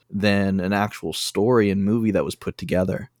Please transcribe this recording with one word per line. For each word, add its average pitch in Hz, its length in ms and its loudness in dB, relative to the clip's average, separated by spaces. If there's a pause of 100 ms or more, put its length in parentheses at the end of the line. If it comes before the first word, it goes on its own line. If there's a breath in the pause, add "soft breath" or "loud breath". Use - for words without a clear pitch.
than 98 500 2
an 92 120 -2
actual 101 420 -4
story 107 560 2
and 98 140 0
movie 110 280 0
that 85 120 2
was 76 120 -8
put - 220 -10
together. 90 520 -2 (100)